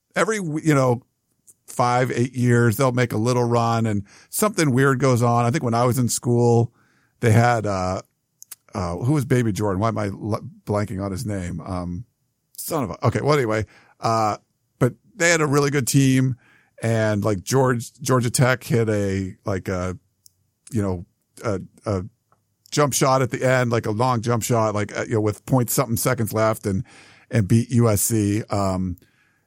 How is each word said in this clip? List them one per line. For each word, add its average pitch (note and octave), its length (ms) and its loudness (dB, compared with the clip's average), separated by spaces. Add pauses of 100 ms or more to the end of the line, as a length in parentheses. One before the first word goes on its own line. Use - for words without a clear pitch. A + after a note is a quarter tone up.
(140)
every, G3 220 0
you D#3 380 0
know, B2+ 280 2 (640)
five, B2 440 0
eight A#2+ 240 -2
years, A#2+ 420 4
they'll C3+ 160 2
make B2 200 0
a G#2+ 60 -2
little B2 260 0
run A#2 420 2
and G2+ 180 -2 (260)
something F3 420 0
weird C3+ 260 4
goes B2+ 240 2
on. A#2+ 220 2
I A#2 60 2
think A#2+ 140 -2
when A#2 100 -2
I A#2+ 100 2
was B2 140 2
in A#2+ 100 0
school, A#2+ 640 2 (480)
they A2+ 120 4
had, A#2 340 4
uh, F#2+ 360 -2 (720)
uh, F2+ 220 -4
who B2 160 -2
was C#3+ 120 0
Baby A#2+ 280 2
Jordan? G2 280 -2
Why A2+ 80 0
am A2 100 -4
I G2+ 80 -2
l-, G2+ 340 -6 (240)
blanking G2+ 380 -4
on G2+ 80 -4
his F#2 160 -6
name? F2 340 -6
Um, F2+ 440 -8 (520)
son D3+ 280 -6
of F2+ 60 -6
a, - 160 -6
okay. A2+ 140 0
Well, C#3 140 0
anyway, G#2+ 320 -2 (340)
uh, A2 360 0 (420)
but B2+ 160 0 (200)
they E3+ 160 2
had E3 100 2
a D#3 60 2
really C#3+ 240 2
good C#3+ 160 -2
team C3 500 2 (460)
and, A2 420 0
like, G2+ 180 -2
George, B2+ 580 0
Georgia B2 300 0
Tech B2+ 320 2
hit A#2 260 0
a, G2 460 -2 (100)
like, G2 240 -4
a, F#2 300 -4 (720)
you G#2+ 120 -2
know, F2+ 240 -6 (380)
a, G2 160 -4 (240)
a G2 200 -4 (640)
jump D3 220 0
shot C3+ 300 2
at B2 80 -2
the B2 120 -6
end, B2+ 280 2
like A#2 160 -2
a A2 40 -2
long A#2 300 0
jump A2+ 220 -2
shot, A2 320 0
like, G#2 220 -6
uh, A2 80 -4
you A#2+ 100 -4
know, A2 60 0
with G#2+ 260 -4
point B2 240 0
something A2+ 260 -2
seconds A#2+ 360 -2
left A2 340 -2
and, G2 180 -2 (460)
and G#2+ 180 0
beat A#2 220 2
U A#2 180 4
S G#2 140 2
C. G#2+ 480 0
Um, F#2 460 -2 (500)